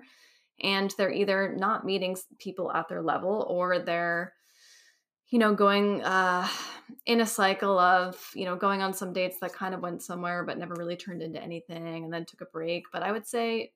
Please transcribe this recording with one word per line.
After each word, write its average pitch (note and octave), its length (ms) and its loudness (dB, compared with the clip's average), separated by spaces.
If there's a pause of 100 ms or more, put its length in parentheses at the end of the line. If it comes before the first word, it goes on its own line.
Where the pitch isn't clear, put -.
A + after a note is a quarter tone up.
(600)
And G3 360 0
they're G3 140 2
either G3 460 2
not G3+ 280 0
meeting F#3 260 0
s-, F#3 140 -8 (120)
people F#3 340 -6
at E3 160 -2
their F3 140 -6
level, F3+ 480 0
or F3+ 300 2
they're, E3+ 540 0 (960)
you A#3+ 100 4
know, G#3+ 160 6
going, G3+ 480 4
uh, F#3 440 2 (580)
in A#3 160 4
a A3 40 4
cycle G3 540 4
of, F3+ 400 6 (160)
you F#3+ 100 -4
know, F3+ 100 -2
going G3 260 2
on F#3+ 120 0
some F#3+ 200 -8
dates F#3 260 -2
that F3+ 140 -8
kind F#3 200 -6
of F3+ 80 -8
went F3 220 -6
somewhere F3 400 -4
but - 140 -6
never F3 200 -8
really E3+ 200 -6
turned F3 240 -10
into D#3+ 200 -8
anything, E3 640 -10
and D#3+ 100 -10
then E3 120 -6
took - 160 -20
a F3 40 -16
break. E3+ 460 -6
But E3+ 120 -6
I G3 80 -2
would A3 140 -6
say A3+ 500 -4